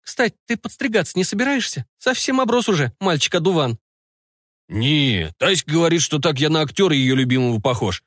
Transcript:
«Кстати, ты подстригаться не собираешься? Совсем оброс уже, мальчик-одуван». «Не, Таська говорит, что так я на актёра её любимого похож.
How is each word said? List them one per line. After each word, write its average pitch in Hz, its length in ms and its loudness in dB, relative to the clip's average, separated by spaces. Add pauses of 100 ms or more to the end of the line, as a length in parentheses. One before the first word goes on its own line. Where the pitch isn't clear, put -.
«Кстати, - 360 -4 (100)
ты 233 100 -4
подстригаться 214 600 -4
не 185 60 2
собираешься? 226 600 -2 (140)
Совсем 262 420 0
оброс 240 300 0
уже, 147 280 0
мальчик-одуван». 165 800 0 (920)
«Не, 117 680 0
Таська 190 320 0
говорит, 165 320 2
что - 160 -2
так 143 220 0
я 151 80 2
на 156 140 2
актёра 165 320 0
её 131 200 2
любимого 127 460 2
похож. 117 460 -2